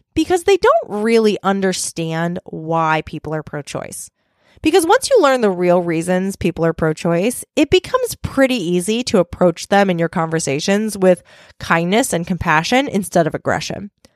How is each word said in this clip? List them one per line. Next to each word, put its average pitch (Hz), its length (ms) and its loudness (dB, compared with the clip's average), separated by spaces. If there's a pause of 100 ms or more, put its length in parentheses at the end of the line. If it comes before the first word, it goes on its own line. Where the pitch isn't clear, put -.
(140)
because 339 300 0
they 403 120 4
don't 587 320 4
really 214 540 2
understand 175 1040 -2
why 160 600 -2
people 156 300 -10
are 156 80 -6
pro-choice. - 680 -12 (520)
Because 320 240 2
once 466 240 2
you 494 100 6
learn 262 220 4
the 208 80 4
real 180 320 2
reasons 180 540 -2
people 165 280 -2
are 165 80 2
pro-choice, 170 720 -2 (100)
it 302 140 2
becomes 466 460 0
pretty 262 400 0
easy 180 500 -2
to - 140 2
approach - 480 0
them 202 240 2
in 170 80 -2
your 165 100 0
conversations 165 880 -2
with 185 260 4 (360)
kindness 175 560 0
and 170 120 -4
compassion 180 640 0
instead 175 380 0
of 156 80 -4
aggression. - 560 -6 (260)